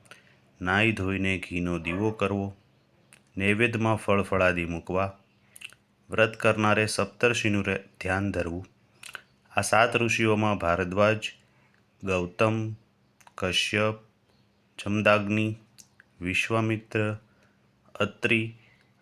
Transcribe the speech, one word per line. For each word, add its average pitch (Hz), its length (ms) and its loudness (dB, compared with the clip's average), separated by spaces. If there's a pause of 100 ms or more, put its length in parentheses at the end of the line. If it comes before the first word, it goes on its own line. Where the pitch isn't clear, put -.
(640)
નાહી 101 300 2
ધોઈને 95 460 -2
ઘીનો 87 400 -4
દીવો 90 320 -4
કરવો, 98 460 -4 (800)
નૈવેદ્યમાં 110 600 2
ફળ 101 260 0
ફળાદી 90 420 2
મૂકવા, 90 540 -4 (920)
વ્રત 110 260 2
કરનારે 107 500 2
સપ્તર્ષિનું 104 760 -2
રે-, 98 200 -2 (160)
ધ્યાન 95 300 -2
ધરવું. 87 360 -6 (880)
આ 104 40 4
સાત 117 360 4
ઋષિઓમાં 107 640 2
ભારદ્વાજ, 95 720 0 (720)
ગૌતમ, 95 680 -2 (600)
કશ્યપ, 104 600 0 (880)
જમદાગ્નિ, 104 720 2 (640)
વિશ્વામિત્ર, 107 960 -2 (800)
અત્રિ 113 600 -2 (480)